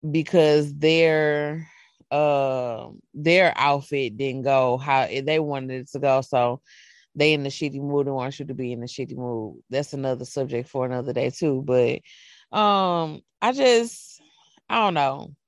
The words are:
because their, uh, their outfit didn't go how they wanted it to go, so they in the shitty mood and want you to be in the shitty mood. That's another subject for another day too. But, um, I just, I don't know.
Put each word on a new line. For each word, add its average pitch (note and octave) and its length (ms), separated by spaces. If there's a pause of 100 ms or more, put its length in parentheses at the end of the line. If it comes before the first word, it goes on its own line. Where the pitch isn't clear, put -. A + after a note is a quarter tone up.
(100)
because D3+ 640
their, D#3 880 (440)
uh, C3+ 760 (260)
their E3+ 420
outfit C#3 640
didn't C3+ 240
go B2+ 340
how C3+ 300
they C#3 320
wanted C3+ 440
it B2+ 100
to C#3+ 60
go, C3+ 220
so B2 400 (540)
they D3+ 180
in D3 100
the C#3 60
shitty C#3 320
mood C#3+ 260
and C#3 100
want C3 220
you C#3+ 80
to C#3 80
be B2 180
in A#2+ 80
the A#2+ 60
shitty B2 300
mood. A#2 440 (100)
That's C#3 240
another C3 300
subject B2+ 440
for B2+ 180
another B2 260
day B2+ 180
too. C3+ 340
But, B2+ 360 (560)
um, F#3 640 (180)
I A3+ 120
just, B3 680 (480)
I - 160
don't F#3+ 100
know. C#3 400 (140)